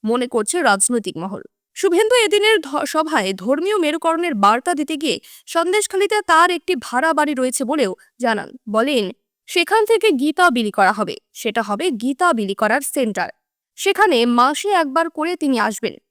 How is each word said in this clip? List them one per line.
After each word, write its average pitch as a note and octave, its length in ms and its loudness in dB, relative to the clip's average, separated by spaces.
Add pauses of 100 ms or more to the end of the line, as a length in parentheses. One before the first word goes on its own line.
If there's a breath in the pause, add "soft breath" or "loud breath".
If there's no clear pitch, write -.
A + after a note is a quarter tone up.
মনে A#3+ 220 0
করছে A#3+ 360 -2
রাজনৈতিক G#3+ 540 0
মহল। F#3 260 -10 (320)
শুভেন্দু G4+ 400 2
এদিনের G#4+ 440 4
ধ-, D4 260 -4
সভায় D4+ 480 -2
ধর্মীয় C#4+ 440 -2
মেরুকরণের E4 580 -2
বার্তা G#3 400 2
দিতে D4 220 -4
গিয়ে C#4 240 -4 (260 loud breath)
সন্দেশখালীতে F#4+ 800 0
তার E4+ 240 4
একটি F4+ 300 -2
ভাড়া C#4+ 320 0
বাড়ি D4+ 220 0
রয়েছে B3+ 300 -2
বলেও A3+ 300 0 (260 soft breath)
জানান। A3+ 300 -2 (200)
বলেন, A3 400 0 (360)
সেখান G4 380 2
থেকে A4 260 2
গীতা D#4 400 2
বিলি A3+ 200 0
করা G3 220 4
হবে, G3+ 240 -4 (160)
সেটা A3+ 300 -4
হবে G#3 280 -2
গীতা C4 420 0
বিলি G3+ 220 -2
করার A3 260 0
সেন্টার। A3 500 -4 (460)
সেখানে F#4 500 2
মাসে B3+ 420 2
একবার E4 420 0
করে D#4+ 260 -4
তিনি C#4 220 0
আসবেন। G#3+ 360 -2 (160)